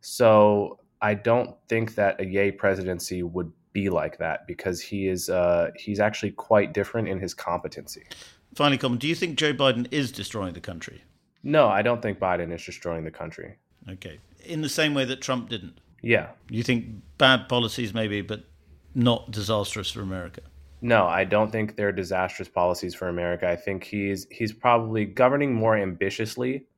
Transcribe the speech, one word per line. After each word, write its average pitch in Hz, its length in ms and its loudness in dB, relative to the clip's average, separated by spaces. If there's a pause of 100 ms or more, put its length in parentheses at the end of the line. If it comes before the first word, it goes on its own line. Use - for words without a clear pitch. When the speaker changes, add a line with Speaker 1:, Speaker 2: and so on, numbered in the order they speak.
Speaker 1:
So 104 760 6 (240)
I 107 120 2
don't 113 400 0 (140)
think 113 280 -2
that 98 240 2
a 98 40 -2
Ye 98 280 0
presidency 92 720 -2
would 85 300 -6 (200)
be 98 180 0
like 82 280 -2
that, 82 280 -6
because 87 340 -6
he 98 280 -4
is, 90 200 -4
uh, 87 480 2
he's 104 240 -6
actually 104 320 0
quite - 400 2
different 101 340 -2
in 92 140 -4
his 92 140 -8
competency. - 680 -8 (500)
Speaker 2:
Finally, 143 240 2
Coleman, 123 200 -2
do 127 80 -6
you 160 80 0
think 160 240 -4
Joe 147 140 0
Biden 123 400 2
is 143 180 -2
destroying 95 440 -8
the 87 60 -14
country? - 420 -14 (400)
Speaker 1:
No, 143 260 6
I 101 140 4
don't 117 180 2
think 104 180 -4
Biden 87 340 0
is 85 120 -10
destroying 85 400 -8
the 80 60 -8
country. 80 460 -14 (320)
Speaker 2:
Okay. 92 300 -14 (260)
In 160 180 -6
the 151 60 -2
same 151 260 0
way 135 100 2
that 131 160 -6
Trump 123 300 -4
didn't? 98 300 -10 (220)
Speaker 1:
Yeah. 113 280 2 (180)
Speaker 2:
You 113 140 -4
think 113 400 -2 (160)
bad 131 300 6
policies 117 440 -2
maybe, 104 300 -2
but 104 220 -8 (500)
not 120 360 2
disastrous 104 600 -4
for 110 100 -10
America? 92 400 -8 (400)
Speaker 1:
No, 107 260 6
I 87 180 2
don't 107 280 2
think 107 240 -2
they're 101 160 0
disastrous 92 560 -2
policies 90 460 0
for 92 140 -6
America. 87 400 -2
I 87 80 2
think 95 280 -6
he's, 98 460 -4
he's 110 220 -4
probably 113 520 2
governing 131 500 2
more 110 220 4
ambitiously 107 880 -4 (140)